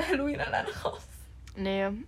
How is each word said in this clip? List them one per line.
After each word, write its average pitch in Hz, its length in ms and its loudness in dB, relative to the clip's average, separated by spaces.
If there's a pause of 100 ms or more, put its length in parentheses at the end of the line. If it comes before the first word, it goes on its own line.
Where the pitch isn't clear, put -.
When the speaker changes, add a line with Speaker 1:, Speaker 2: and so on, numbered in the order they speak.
Speaker 1:
<laughs> - 60 2
Halloween 285 300 4
alleine - 280 2 (160)
raus. - 180 0 (540)
Speaker 2:
Nee, 196 340 2 (180)